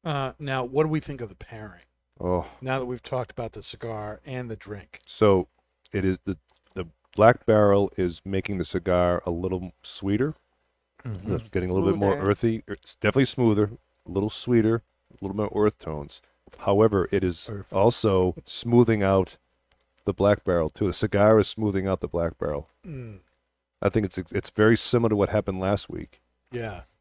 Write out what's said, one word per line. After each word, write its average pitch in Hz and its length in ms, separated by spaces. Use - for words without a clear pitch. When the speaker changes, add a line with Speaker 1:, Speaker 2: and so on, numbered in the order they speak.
Speaker 1:
Uh, 139 360
now, 135 240
what 131 200
do 156 60
we 156 120
think 139 200
of 107 80
the 92 60
pairing? 107 460
Speaker 2:
Oh. 90 280
Speaker 1:
Now 131 180
that 127 60
we've 123 180
talked 127 280
about 113 200
the 104 100
cigar 107 640
and 127 240
the 110 60
drink. - 500
Speaker 2:
So, 98 420
it 95 140
is 92 200
the, 95 120
the 90 120
Black 113 300
Barrel 101 520
is 90 280
making 98 340
the 82 60
cigar 90 600
a 87 40
little 90 440
sweeter. 107 520
Speaker 3:
Mm-hmm. 104 320
Speaker 2:
It's - 140
getting 90 200
a 90 40
little 95 160
bit 98 100
more 98 140
Speaker 4:
Smoother. 95 160
Speaker 2:
earthy. 113 380
It's - 280
definitely 127 300
smoother, 107 460
a 85 60
little 98 180
sweeter, 113 540
a - 120
little 95 120
more 104 200
earth 104 220
tones. 73 440
However, 101 520
it 95 120
is 90 280
Speaker 1:
Earth. 101 220
Speaker 2:
also 95 600
smoothing 117 580
out 95 340
the 98 80
Black 101 320
Barrel, 85 240
too. - 180
The 85 60
cigar 107 460
is 101 100
smoothing 98 380
out 95 120
the 82 80
Black 85 320
Barrel. 76 300
Speaker 1:
Mm. 123 340
Speaker 2:
I 101 80
think 107 160
it's, - 120
it's 92 320
very 107 280
similar 117 320
to 107 80
what 98 120
happened 98 300
last 98 300
week. 82 320
Speaker 1:
Yeah. 107 320